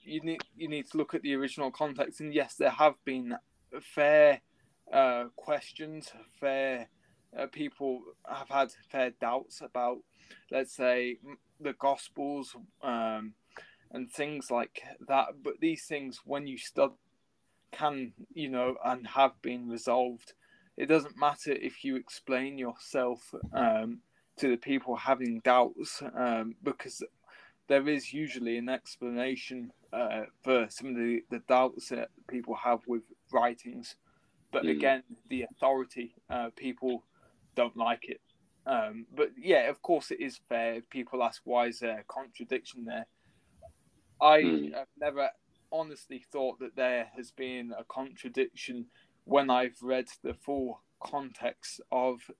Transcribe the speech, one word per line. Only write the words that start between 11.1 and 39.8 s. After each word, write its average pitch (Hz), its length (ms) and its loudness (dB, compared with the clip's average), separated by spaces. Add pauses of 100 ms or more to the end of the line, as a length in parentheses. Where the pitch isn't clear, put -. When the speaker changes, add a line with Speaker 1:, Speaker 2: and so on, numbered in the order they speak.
Speaker 1:
m-, 139 120 -18 (240)
the 143 120 -4
Gospels, 139 840 -2 (280)
um, 110 500 -2 (580)
and 127 200 -8
things 147 400 -6
like 120 300 -2 (260)
that. 135 200 2 (140)
But - 200 -6
these 160 240 0
things, 139 400 -8
when 143 220 -6
you 131 100 -10
study, - 360 0 (760)
can, 135 420 -2 (200)
you 147 160 -6
know, 127 340 0
and 127 240 -2
have 135 340 4
been 123 280 -6
resolved. 120 640 0 (420)
It 131 120 -2
doesn't 147 300 4
matter 147 340 2
if - 320 -6
you 135 140 -2
explain 131 600 -4
yourself, 123 760 -4 (200)
um, 113 460 2 (380)
to - 120 2
the 120 80 4
people 131 380 -2
having 123 460 0
doubts, 123 600 4 (140)
um, 113 480 -2
because - 400 -6 (640)
there 139 220 4
is 143 240 -2
usually 123 440 -4
an 120 120 -6
explanation, 127 1000 -6 (220)
uh, 110 300 -2 (180)
for 127 280 4
some - 220 -12
of 123 40 -4
the, 117 340 0
the 120 180 -6
doubts 127 420 2
that 120 200 -6 (180)
people 117 280 -6
have 123 320 0
with 117 160 -2 (280)
writings. 120 680 -2 (540)
But - 140 0
Speaker 2:
Mm. - 60 2
Speaker 1:
again, 135 320 2 (240)
the 127 160 -4
authority, 127 720 -2 (140)
uh, 120 260 -4
people 127 480 -4 (520)
don't 120 200 2
like 117 320 -2
it. - 140 -10 (440)
Um, 113 480 -2
but 147 240 0
yeah, 135 320 4
of - 120 -4